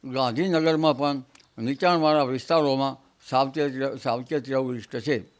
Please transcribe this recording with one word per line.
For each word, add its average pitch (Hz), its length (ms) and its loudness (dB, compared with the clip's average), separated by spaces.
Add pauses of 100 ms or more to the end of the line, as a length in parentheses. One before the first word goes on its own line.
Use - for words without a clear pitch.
ગાંધીનગરમાં 156 920 0
પણ 143 260 -2 (360)
નીચાણવાળા 151 640 2
વિસ્તારોમાં 135 800 0 (280)
સાવચેત 135 460 0
રહે-, 135 220 -4
સાવચેત 127 520 -4
રહેવું 131 260 -2
ઇષ્ટ 120 240 -10
છે. 113 240 -2 (160)